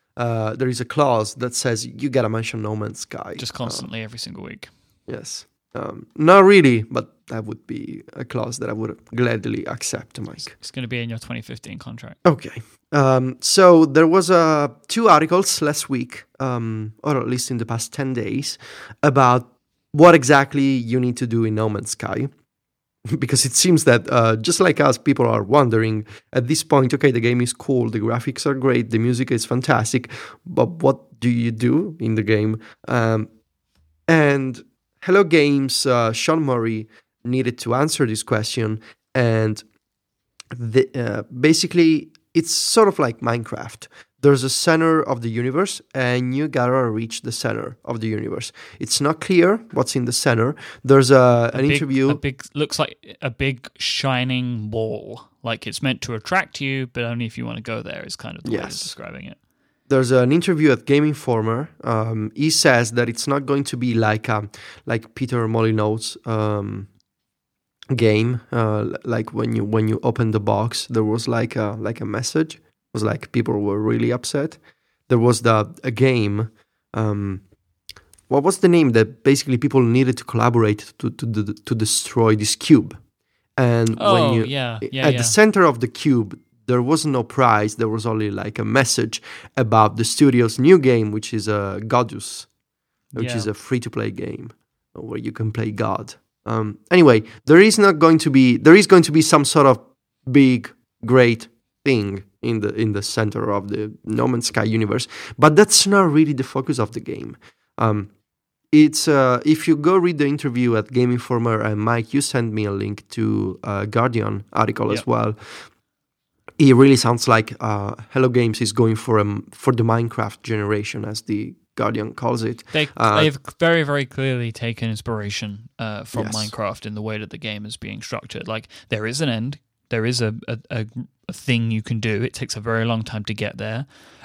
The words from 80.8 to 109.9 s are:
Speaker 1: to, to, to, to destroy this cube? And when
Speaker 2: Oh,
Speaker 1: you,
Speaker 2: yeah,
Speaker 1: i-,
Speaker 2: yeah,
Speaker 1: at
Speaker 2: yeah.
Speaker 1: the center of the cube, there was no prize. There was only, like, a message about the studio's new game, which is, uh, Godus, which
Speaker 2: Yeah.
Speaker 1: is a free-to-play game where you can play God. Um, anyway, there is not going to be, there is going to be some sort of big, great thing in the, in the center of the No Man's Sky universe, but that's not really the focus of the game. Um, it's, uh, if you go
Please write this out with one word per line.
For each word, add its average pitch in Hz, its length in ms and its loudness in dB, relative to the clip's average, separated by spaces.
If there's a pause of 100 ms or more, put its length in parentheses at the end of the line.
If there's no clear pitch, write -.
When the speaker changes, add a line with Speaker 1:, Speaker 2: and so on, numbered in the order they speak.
Speaker 1:
to, 123 120 -6
to, - 220 -10
to, 104 220 -4
to - 200 -8
destroy 110 600 0
this 107 200 -2
cube? 117 400 2 (600)
And 117 320 2 (100)
when - 20 -
Speaker 2:
Oh, 156 340 2
Speaker 1:
you, 113 100 2
Speaker 2:
yeah, 123 380 -6
Speaker 1:
i-, 117 100 -8
Speaker 2:
yeah, 135 140 -2
Speaker 1:
at 143 80 4
Speaker 2:
yeah. 123 40 0
Speaker 1:
the 120 60 0
center 202 400 4
of 123 160 2
the 120 80 -2
cube, 117 500 -2 (280)
there 123 160 2
was 156 240 0
no 131 180 0
prize. 107 520 2
There 113 120 -2
was 110 180 -4
only, 107 240 -2
like, 101 280 -8
a 110 60 -6
message 113 580 -2 (340)
about 110 400 4
the 113 80 -2
studio's 120 540 2
new 165 200 8
game, 120 320 2
which 107 220 -8
is, 107 160 -4
uh, 101 340 -4
Godus, 123 640 -4 (640)
which 123 180 -6
Speaker 2:
Yeah. 120 80 -6
Speaker 1:
is 104 80 -6
a 107 80 -4
free-to-play 117 560 -6
game - 400 -12 (420)
where 113 260 -12
you 113 140 -10
can 110 200 -4
play 113 180 -6
God. 104 440 -6 (300)
Um, 110 340 -6 (120)
anyway, 143 320 8 (240)
there 160 140 10
is 214 180 6
not 196 200 4
going 160 200 6
to 156 120 0
be, 131 280 6
there 160 160 10
is 208 120 8
going 180 180 8
to 151 80 -2
be 156 100 4
some 151 220 4
sort 143 220 4
of 127 120 6 (520)
big, 127 400 4 (360)
great 120 420 4 (360)
thing 101 400 -2 (180)
in 117 180 -4
the, 104 140 -4
in 110 180 -2
the 101 100 -4
center 107 480 -4
of 101 180 -4
the 107 240 -8 (120)
No 117 240 -2
Man's 120 200 -4
Sky - 160 -2
universe, 110 440 -2 (300)
but 151 180 6
that's 214 300 4
not 196 260 4
really 156 220 2
the 131 100 -4
focus 127 340 -4
of 113 140 -2
the - 80 -10
game. - 360 -12 (420)
Um, 104 320 0 (640)
it's, 151 360 4
uh, 131 380 4
if 156 200 2
you 160 100 4
go 170 200 2